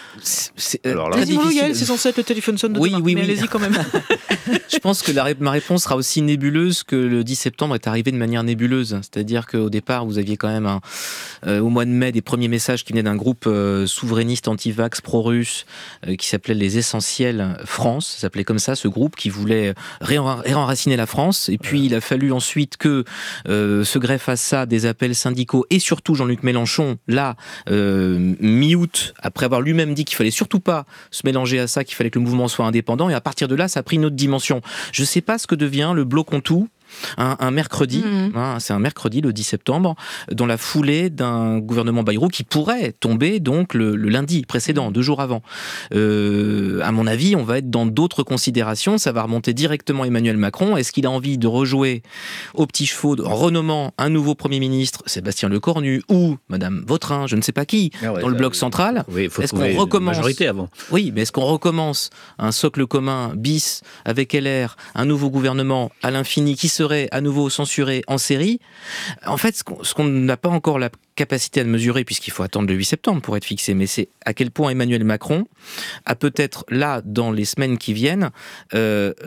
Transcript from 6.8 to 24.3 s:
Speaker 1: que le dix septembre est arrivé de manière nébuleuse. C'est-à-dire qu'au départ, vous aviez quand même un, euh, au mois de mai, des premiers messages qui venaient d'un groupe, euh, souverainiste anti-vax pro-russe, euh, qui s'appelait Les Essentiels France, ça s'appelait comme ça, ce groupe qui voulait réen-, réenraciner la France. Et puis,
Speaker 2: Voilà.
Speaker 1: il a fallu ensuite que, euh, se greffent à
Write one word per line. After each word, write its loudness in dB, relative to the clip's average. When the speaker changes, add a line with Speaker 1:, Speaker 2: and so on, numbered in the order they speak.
Speaker 1:
que -2
le 2
dix -4
septembre -2
est -4
arrivé 2
de -4
manière 0
nébuleuse. 0
C'est-à-dire -4
qu'au 0
départ, -2
vous -2
aviez -2
quand -4
même 0
un, 0
euh, 2
au 2
mois 4
de 0
mai, 2
des 2
premiers 0
messages 0
qui -8
venaient 2
d'un 2
groupe, -2
euh, 2
souverainiste 0
anti-vax -2
pro-russe, 0
euh, -2
qui -6
s'appelait -2
Les 2
Essentiels 0
France, -2
ça -10
s'appelait -4
comme 0
ça, 0
ce -2
groupe 0
qui -4
voulait 0
réen-, 0
réenraciner 2
la 0
France. 0
Et 0
puis, -2
Speaker 2:
Voilà. 2
Speaker 1:
il 2
a 2
fallu 0
ensuite -2
que, 2
euh, 2
se 0
greffent 0
à 2